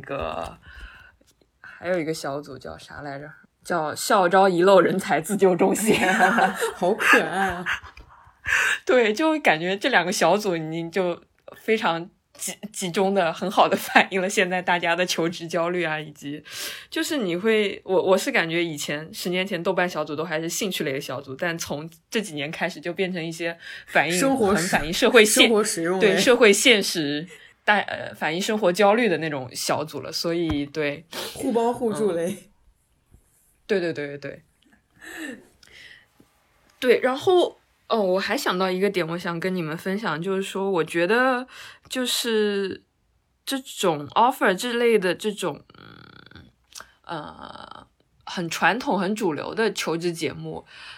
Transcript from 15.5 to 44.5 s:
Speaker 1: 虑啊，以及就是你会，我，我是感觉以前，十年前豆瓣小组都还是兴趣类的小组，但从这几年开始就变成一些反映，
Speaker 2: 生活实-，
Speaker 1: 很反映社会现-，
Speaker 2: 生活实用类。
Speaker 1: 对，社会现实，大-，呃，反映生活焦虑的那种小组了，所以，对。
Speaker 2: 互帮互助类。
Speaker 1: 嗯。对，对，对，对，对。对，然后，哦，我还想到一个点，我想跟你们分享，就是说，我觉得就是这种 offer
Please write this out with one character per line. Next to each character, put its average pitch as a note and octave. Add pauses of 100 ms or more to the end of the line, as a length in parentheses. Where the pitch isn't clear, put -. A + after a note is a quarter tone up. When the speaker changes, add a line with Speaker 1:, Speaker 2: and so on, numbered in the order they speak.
Speaker 1:
虑 F3+
啊， D#3
以 D#3
及 C#3+ (480)
就 D#4+
是 D#4+
你 F#3
会， G#3+
我， F#3
我 F#3
是 A#3
感 F3+
觉 E3+
以 D#3+
前， D#3
十 -
年 F3+
前 F#3+
豆 F#3
瓣 F3+
小 D#3
组 D3+
都 D3+
还 E3
是 E3
兴 F#3
趣 -
类 C#3
的 C#3
小 C3+
组， C3
但 E3
从 D#3+ (200)
这 A3+
几 F3
年 C#3+
开 E3
始 -
就 E3+
变 F#3
成 F3+
一 E3
些 E3+ (300)
反 D#3
映， F3
Speaker 2:
生 C4+
活 G3+
实-， G#3
Speaker 1:
很 F#3
反 D3+
映 E3
社 A#3
会 A3
现-， A#3
Speaker 2:
生 A#3
活 G#3
实 G#3
用 F3+
类。 G#3+
Speaker 1:
对， G3
社 A#3+
会 A3
现 G#3+
实， D#3 (380)
大-， G#3
呃， -
反 D#3
映 F3
生 G#3+
活 G#3
焦 G3+
虑 A#3
的 E3
那 D#3+
种 C3
小 D3
组 D3+
了， C#3
所 -
以， D#3+
对。 D3 (280)
Speaker 2:
互 -
帮 A#3
互 A#3+
助 G3+
类。 E3+
Speaker 1:
嗯。 G3+ (1300)
对， G3
对， E3+
对， C#3+
对， -
对。 C#3 (2500)
对， B3
然 B3+
后， F4+ (300)
哦， A3+
我 F#3
还 G3
想 F#3
到 F#3
一 F#3
个 G3+
点， F#3
我 E3
想 F3
跟 F#3
你 F#3
们 D#3
分 F#3+
享， E3+
就 F#3+
是 F#3+
说， G3
我 E3+
觉 E3+
得 B3 (440)
就 B3+
是 G#3+ (640)
这 C4+
种 D#3
offer A#3